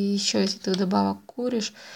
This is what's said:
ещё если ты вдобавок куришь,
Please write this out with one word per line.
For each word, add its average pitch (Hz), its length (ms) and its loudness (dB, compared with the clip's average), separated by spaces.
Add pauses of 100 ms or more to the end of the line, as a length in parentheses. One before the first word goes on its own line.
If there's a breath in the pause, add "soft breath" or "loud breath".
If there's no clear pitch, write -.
(140)
ещё 202 260 0
если 196 200 0
ты 196 120 -2
вдобавок 196 540 2
куришь, 240 480 -4 (220 loud breath)